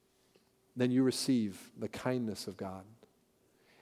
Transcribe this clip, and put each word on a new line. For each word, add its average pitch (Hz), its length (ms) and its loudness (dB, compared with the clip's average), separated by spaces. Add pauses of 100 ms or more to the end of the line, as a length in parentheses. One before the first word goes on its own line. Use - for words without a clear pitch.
(760)
then 127 140 4
you 127 140 6
receive 120 720 0
the 110 100 -6
kindness 123 600 -4
of 95 100 -10
God. 95 260 -10 (1000)